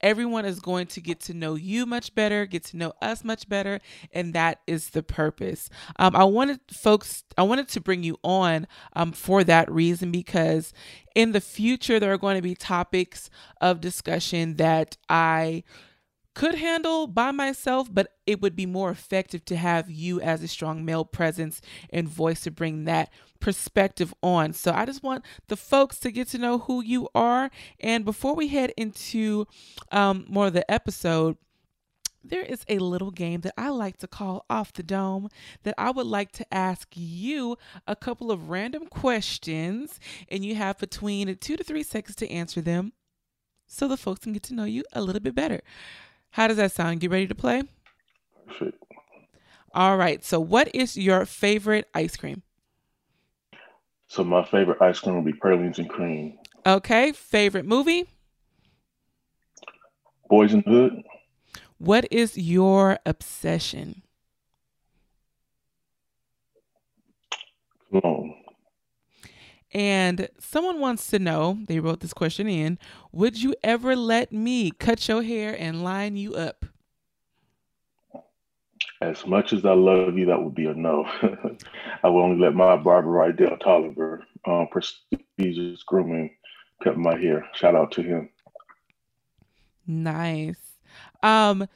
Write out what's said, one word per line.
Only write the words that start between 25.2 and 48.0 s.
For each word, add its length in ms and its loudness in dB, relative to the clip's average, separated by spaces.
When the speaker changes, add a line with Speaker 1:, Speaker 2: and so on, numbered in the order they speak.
Speaker 1:
the 100 -6
folks 420 2
to 120 -6
get 180 -6
to 100 -8
know 200 0
who 220 -4
you 320 -4
are. 380 2
And 240 -2
before 300 -2
we 140 -2
head 300 -2
into, 680 -4
um, 360 2
more 200 2
of 60 0
the 180 0
episode, 680 0
there 180 -6
is 260 -10
a 120 0
little 320 -4
game 300 -6
that 140 -8
I 140 -6
like 280 -6
to 100 -16
call 420 -8
Off 240 -4
the 80 -14
Dome 480 -4
that 140 -6
I 140 -2
would 160 -4
like 240 -4
to 200 -12
ask 440 -4
you 640 -6
a 100 -6
couple 360 -8
of 180 -6
random 380 -8
questions, 1120 -4
and 140 -6
you 120 -6
have 240 -4
between 560 -6
two 220 -8
to 60 -8
three 200 -6
seconds 320 -10
to 160 -8
answer 300 -8
them 320 -4
so 200 -4
the 100 -2
folks 260 -8
can 100 -8
get 100 -8
to 120 -12
know 80 -4
you 200 -6
a 80 -4
little 200 -4
bit 140 -4
better. 260 -4
How 160 2
does 100 2
that 140 4
sound? 320 -2
You 60 0
ready 180 0
to 80 -6
play? 260 0